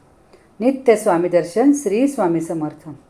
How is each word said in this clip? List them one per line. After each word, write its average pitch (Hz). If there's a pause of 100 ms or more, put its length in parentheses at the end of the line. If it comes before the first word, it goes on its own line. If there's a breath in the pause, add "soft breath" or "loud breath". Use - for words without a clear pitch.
(600 soft breath)
नित्य 247
स्वामी 175
दर्शन, 175
श्री 233
स्वामी 175
समर्थ. 160 (220)